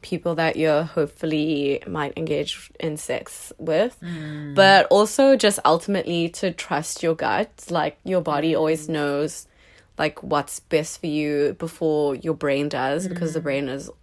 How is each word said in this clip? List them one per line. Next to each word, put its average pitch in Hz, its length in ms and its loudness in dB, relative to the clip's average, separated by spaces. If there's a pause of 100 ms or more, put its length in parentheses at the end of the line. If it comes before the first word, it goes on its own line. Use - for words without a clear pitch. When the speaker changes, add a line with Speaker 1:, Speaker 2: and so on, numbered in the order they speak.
Speaker 1:
people 170 320 -4
that 165 200 0
you're 156 280 4
hopefully 151 1040 -2
might 151 280 -4
engage - 600 -6
in 156 180 -4
sex - 640 -10
with. 175 440 0
Speaker 2:
Mm. 151 520 -10
Speaker 1:
But 196 360 8
also 214 440 6
just 208 300 2
ultimately 170 640 2 (120)
to 185 120 -2
trust - 500 -6
your 165 140 2
gut. 127 340 -2 (200)
Like, 156 340 -2
your 185 160 0
body 160 340 0
always 156 320 0
Speaker 2:
Mm. 156 40 -8
Speaker 1:
knows, 147 560 -2 (500)
like, 156 260 -4
what's - 380 -4
best - 400 -2
for 175 60 -8
you 147 520 -2
before 151 580 -2
your 160 180 -4
brain 143 340 -2
does, 147 400 -2
because 170 240 -4
the 160 80 -4
Speaker 2:
Mm. - 80 -12
Speaker 1:
brain 139 200 -2
is 139 220 -8 (120)